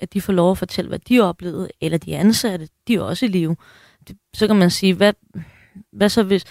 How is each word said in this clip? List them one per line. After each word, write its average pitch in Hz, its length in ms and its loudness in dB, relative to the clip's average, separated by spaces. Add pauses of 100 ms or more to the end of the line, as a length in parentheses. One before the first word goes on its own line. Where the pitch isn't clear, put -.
at - 120 -12
de 196 80 -4
får 202 120 -2
lov 180 180 4
at 190 60 0
fortælle, - 320 -6
hvad - 100 -8
de 247 200 2
oplevede, 180 480 -2 (140)
eller 160 160 -2
de 160 200 -8
ansatte, 185 500 0 (200)
de 240 80 0
er 175 60 -2
også 180 240 -4
i 233 40 0
live. 170 260 -2 (520)
Det, - 100 -20 (160)
så 214 140 -2
kan 214 80 4
man 180 140 6
sige, 190 240 2
hvad, 208 200 4 (800)
hvad 202 160 2
så 226 140 2
hvis, 190 280 0